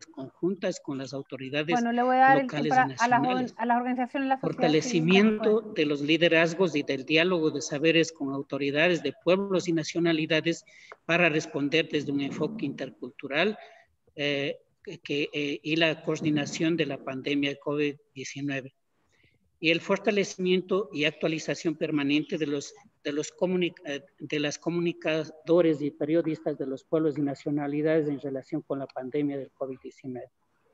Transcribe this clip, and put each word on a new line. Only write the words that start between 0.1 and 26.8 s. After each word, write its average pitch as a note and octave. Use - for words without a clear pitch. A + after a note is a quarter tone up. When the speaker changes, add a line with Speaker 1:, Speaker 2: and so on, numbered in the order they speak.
Speaker 1:
conjuntas F#3
con C#3
las C3
autoridades C#3
Speaker 2:
Bueno, A#3
le A#3+
voy B3+
a C4
dar C4+
el C#4
Speaker 1:
locales B3+
Speaker 2:
tiempo B3+
Speaker 1:
y -
Speaker 2:
a, A3+
a A#3+
las A#3+
Speaker 1:
nacionales. B3+
Speaker 2:
or-, -
a A#3
las A#3+
organizaciones B3
de -
la C4
sociedad C4
civil D#3+
Speaker 1:
Fortalecimiento G3
Speaker 2:
después. A3
Speaker 1:
de D#3
los D3
liderazgos E3
y C#3+
del C3+
diálogo D#3+
de C3+
saberes D#3
con C3+
autoridades C#3+
de C#3
pueblos F#3+
y F3
nacionalidades D#3+
para E3+
responder D3+
desde C#3+
un C#3+
enfoque C#3
intercultural, C#3
eh, C#3+
que, E3+
que, C#3+
eh, D3
y D#3
la E3
coordinación D#3
de D3+
la C#3
pandemia C#3+
covid D3
diecinueve. C#3
Y D#3+
el E3
fortalecimiento F#3+
y D3
actualización D#3+
permanente D3+
de D3+
los C#3+
de D3
los D3
comuni-, F3+
eh, C#3+
de D3
las D3
comunicadores E3
y C#3+
periodistas D#3
de C#3
los C3+